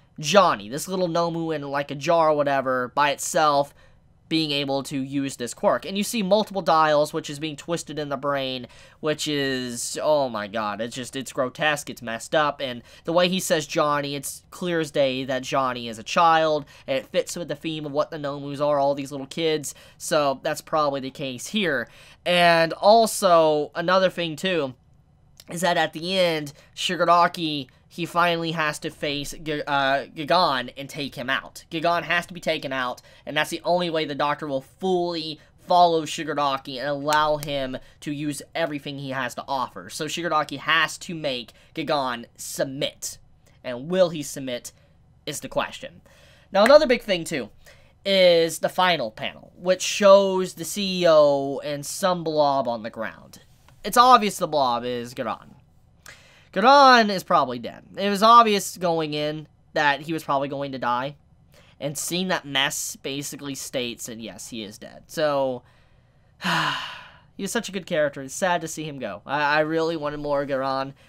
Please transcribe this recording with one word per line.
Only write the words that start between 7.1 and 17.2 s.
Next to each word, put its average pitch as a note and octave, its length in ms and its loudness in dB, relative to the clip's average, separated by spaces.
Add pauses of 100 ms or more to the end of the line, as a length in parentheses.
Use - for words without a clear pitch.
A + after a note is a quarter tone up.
which D#3+ 160 -6
is C#3+ 80 -10
being D3+ 180 -8
twisted D#3+ 440 -8
in D3 100 -6
the C#3 80 -4
brain, C3 500 -4 (320)
which D3+ 280 -2
is, C3 760 -2
oh C#3+ 280 2
my G#2 180 -6
god, G#2 340 -4
it's A#2+ 140 -8
just, B2+ 200 -10
it's C3+ 160 -8
grotesque, D3 600 0
it's - 100 -16
messed A2+ 320 -8
up, D3+ 260 2
and B2+ 220 -8 (220)
the E3 100 -4
way F3+ 160 4
he F#3 100 -2
says D#3+ 280 0
Johnny, C#3+ 480 0
it's - 340 -10
clear F3 300 -4
as D#3 100 -2
day C3+ 360 0
that B2+ 180 -4
Johnny B2+ 440 -2
is A2 120 -10
a A2 40 -14
child, D#3+ 640 4 (220)
and C3+ 100 0
it B2 80 -6
fits - 300 -4